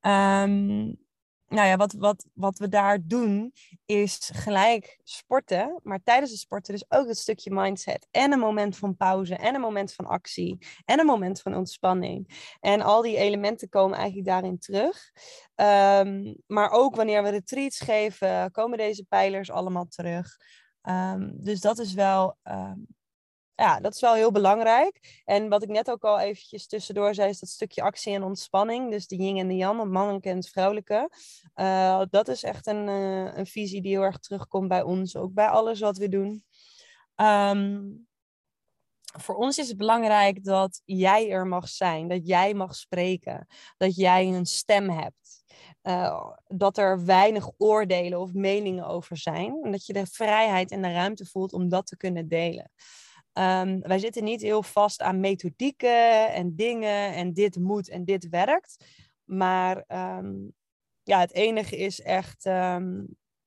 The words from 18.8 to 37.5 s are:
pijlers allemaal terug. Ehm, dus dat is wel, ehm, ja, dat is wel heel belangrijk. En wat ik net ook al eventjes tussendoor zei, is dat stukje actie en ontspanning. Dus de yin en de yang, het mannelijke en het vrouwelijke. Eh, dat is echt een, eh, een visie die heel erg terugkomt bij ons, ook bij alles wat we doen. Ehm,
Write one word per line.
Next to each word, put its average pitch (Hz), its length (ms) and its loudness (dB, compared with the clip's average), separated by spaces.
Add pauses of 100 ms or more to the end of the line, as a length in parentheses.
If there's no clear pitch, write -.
pijlers 196 460 0
allemaal 180 380 -4
terug. 175 480 -8 (460)
Ehm, 190 540 -4
dus 196 240 -6
dat 214 180 2
is 208 140 -8
wel, 190 500 2
ehm, 190 360 -10 (760)
ja, 185 260 2
dat 208 140 -4
is - 60 -10
wel 233 140 6
heel 220 160 4
belangrijk. 226 920 2
En 208 240 0
wat 208 140 2
ik 214 60 -10
net 214 220 -2
ook 226 140 -6
al 208 160 2
eventjes 196 460 -8
tussendoor 202 480 -2
zei, 196 140 2
is 202 100 -4
dat 180 100 -16
stukje - 340 -8
actie 202 320 -2
en 196 80 -4
ontspanning. 214 680 -2
Dus 208 160 -6
de 190 100 -10
yin 190 200 -2
en 185 120 -2
de 185 80 -2
yang, 196 240 0
het 208 100 -4
mannelijke 190 380 -2
en 185 80 -4
het 185 120 -8
vrouwelijke. 208 640 0 (440)
Eh, 190 560 2
dat 214 180 2
is 254 140 -6
echt - 240 -8
een, 208 220 -4
eh, 190 480 -4
een 190 100 -8
visie 202 360 -10
die 196 80 -6
heel 196 120 0
erg 190 160 0
terugkomt 190 500 -6
bij 180 140 0
ons, 185 340 -4
ook 185 180 -6
bij 208 140 4
alles 220 320 2
wat 208 180 0
we 202 100 -4
doen. 196 360 -4 (720)
Ehm, 202 680 2 (1400)